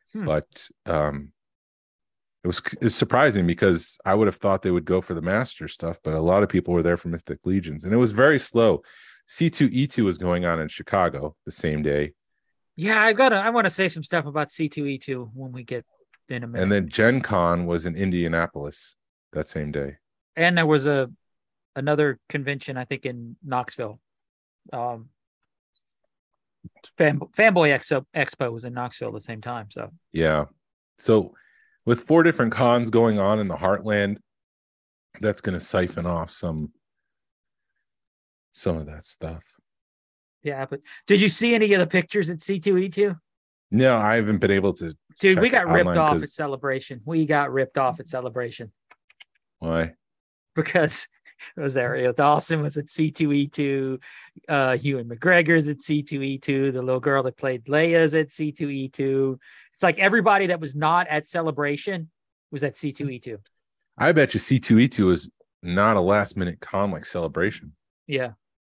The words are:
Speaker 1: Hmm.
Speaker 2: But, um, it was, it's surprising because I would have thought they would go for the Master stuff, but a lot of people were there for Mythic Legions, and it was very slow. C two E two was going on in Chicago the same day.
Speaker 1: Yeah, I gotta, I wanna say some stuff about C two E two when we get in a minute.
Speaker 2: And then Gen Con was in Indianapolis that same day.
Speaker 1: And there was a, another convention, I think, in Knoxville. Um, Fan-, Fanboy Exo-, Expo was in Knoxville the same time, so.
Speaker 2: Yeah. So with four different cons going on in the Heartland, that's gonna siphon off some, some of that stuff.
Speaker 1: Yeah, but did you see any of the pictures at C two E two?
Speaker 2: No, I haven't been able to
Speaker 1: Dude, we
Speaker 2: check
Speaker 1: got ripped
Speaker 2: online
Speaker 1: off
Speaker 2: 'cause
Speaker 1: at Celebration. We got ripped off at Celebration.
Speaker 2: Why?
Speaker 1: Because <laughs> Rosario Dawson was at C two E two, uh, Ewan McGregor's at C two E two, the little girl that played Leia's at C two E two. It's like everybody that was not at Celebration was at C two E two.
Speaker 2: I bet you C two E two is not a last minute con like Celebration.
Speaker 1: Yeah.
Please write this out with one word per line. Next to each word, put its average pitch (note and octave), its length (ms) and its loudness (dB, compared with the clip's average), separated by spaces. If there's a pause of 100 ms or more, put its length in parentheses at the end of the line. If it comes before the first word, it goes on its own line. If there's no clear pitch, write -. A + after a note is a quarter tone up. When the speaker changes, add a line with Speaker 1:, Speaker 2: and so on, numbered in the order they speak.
(120)
Speaker 1:
Hmm. G#3+ 140 -10
Speaker 2:
But, - 420 -6 (180)
um, D2 460 -4 (1120)
it - 40 -6
was, F2 120 -4 (200)
it's A#2 140 0
surprising A#2 520 2
because F2 580 2
I F#2+ 100 2
would G#2+ 120 4
have F#2+ 100 0
thought G2 260 -2
they F#2+ 80 -2
would F2 140 0
go F#2 160 0
for F2+ 140 -8
the E2 80 -6
Master F#2 460 -4
stuff, E2+ 340 -10
but D#2 120 -4
a D#2+ 60 -2
lot F2+ 220 4
of G2 60 2
people F2 240 0
were E2+ 120 2
there F2 120 2
for F2 120 -8
Mythic E2 360 -8
Legions, E2+ 400 -4
and F#2 80 -4
it A2+ 60 4
was A#2 140 2
very C3+ 260 6
slow. A2+ 440 2 (440)
C E3 240 0
two C#3 220 2
E C3 140 0
two A#2+ 180 -2
was F2+ 140 0
going F2 280 0
on E2+ 140 0
in D2+ 80 -6
Chicago D#2 760 -2
the E2 60 -14
same D2+ 320 -4
day. D2 320 -2 (640)
Speaker 1:
Yeah, G#3+ 260 2
I A3 100 4
gotta, A#3+ 240 4
I G3+ 140 -2
wanna A#3 200 2
say F#3 180 -2
some E3 160 -8
stuff E3 200 -2
about D3 260 -4
C D#3+ 180 -4
two D3 180 -6
E C3+ 120 -6
two B2 360 -8
when C3 180 -14
we B2 120 -14
get A#2+ 200 -8 (440)
in A#2+ 160 -8
a - 20 -10
minute. A#2 160 -4
Speaker 2:
And G2 100 2
then G2 160 0
Gen A#2+ 320 2
Con F2 460 0
was E2+ 180 -2
in E2+ 120 -6
Indianapolis E2+ 1000 -4 (360)
that D2+ 160 -6
same D2 240 -8
day. C#2+ 240 -6 (400)
Speaker 1:
And F3 200 2
there E3 100 2
was D3 200 2
a, C#3 240 0 (640)
another C#3+ 540 0
convention, C#3 500 -8
I B2+ 60 -8
think, - 200 -8
in A#2+ 400 -12
Knoxville. B2 560 -8 (720)
Um, A#2+ 360 -8 (1900)
Fan-, D3 220 2
Fanboy F3 580 4
Exo-, C3 380 -2
Expo C3+ 380 -4
was A#2 120 -12
in A#2+ 100 -12
Knoxville A#2+ 380 -8
the G#2+ 80 -12
same A2 200 -14
time, A2+ 300 -12
so. - 200 -12 (220)
Speaker 2:
Yeah. D#2 340 0 (520)
So A2 360 2 (500)
with A#2 200 2
four E3 180 6
different C3+ 300 2
cons A#2+ 380 2
going A2+ 280 4
on G2+ 200 2
in G2+ 100 -2
the E2 80 -6
Heartland, G2+ 640 0 (1000)
that's G#2 200 -2
gonna F#2 200 -4
siphon F2 460 -4
off E2 240 -4
some, D#2 420 -8 (1800)
some F2 240 -4
of D2+ 100 -10
that D#2 180 -16
stuff. - 500 -14 (880)
Speaker 1:
Yeah, C#3 240 -8
but - 140 -10 (260)
did G3 140 6
you G#3 80 6
see A#3 260 2
any G#3+ 180 4
of F#3+ 80 6
the F3 60 2
pictures F3 440 0
at E3+ 120 -8
C G3 180 -4
two F#3+ 180 2
E F#3+ 100 0
two? G3 280 0 (540)
Speaker 2:
No, B2 280 6
I G#2+ 180 2
haven't G#2+ 220 2
been G2 120 4
able G2 240 2
to E2 200 -10 (240)
Speaker 1:
Dude, F#3+ 220 4
we A#3+ 80 4
Speaker 2:
check A#3+ 160 2
Speaker 1:
got E3+ 40 -4
ripped E3+ 200 4
Speaker 2:
online F3 100 2
Speaker 1:
off D#3 160 4
Speaker 2:
'cause D#3 80 -2
Speaker 1:
at D3 80 -6
Celebration. C3+ 760 -6
We D#3+ 220 0
got C#3+ 260 0
ripped C3 240 -2
off C3 240 0
at - 80 -18
Celebration. B2 640 -8 (840)
Speaker 2:
Why? E2 360 -2 (600)
Speaker 1:
Because D#3 540 0 (240)
<laughs> - 240 -20
Rosario B2+ 560 -2
Dawson D3 500 2
was D3 160 -6
at D3 100 -6
C D#3 220 -2
two D3 220 0
E C#3+ 160 2
two, C3+ 500 -4 (500)
uh, C3+ 320 2
Ewan B2+ 280 -4
McGregor's E3 600 2
at D3 140 -6
C D3 220 -2
two C#3 180 -6
E C3+ 160 -4
two, C3+ 320 0
the B2+ 120 -4
little B2+ 180 -2
girl C#3 240 0
that B2+ 120 -8
played B2+ 280 -6
Leia's D#3+ 500 2
at D#3 160 0
C D3+ 220 -6
two D3 180 -6
E C3+ 180 -6
two. C3+ 520 -2 (340)
It's - 80 -10
like E3+ 160 2
everybody G3 480 4
that F3 140 -2
was C#3 160 -10
not D#3+ 320 2
at D3+ 180 -4
Celebration D#3+ 840 -4 (420)
was C#3+ 120 -10
at C#3 120 -4
C C#3+ 160 -6
two C#3+ 180 -8
E B2+ 80 -10
two. A2+ 200 -14 (600)
Speaker 2:
I D3+ 140 4
bet D3+ 220 4
you G#2+ 60 -2
C C3 200 2
two A2+ 180 6
E A#2+ 100 6
two F#2+ 220 2
is E2+ 180 0 (360)
not G2+ 320 2
a G2 40 4
last G2 360 2
minute F2 240 -4
con G2+ 320 -4
like E2+ 140 -10
Celebration. E2 680 -6 (320)
Speaker 1:
Yeah. B2+ 260 -6 (300)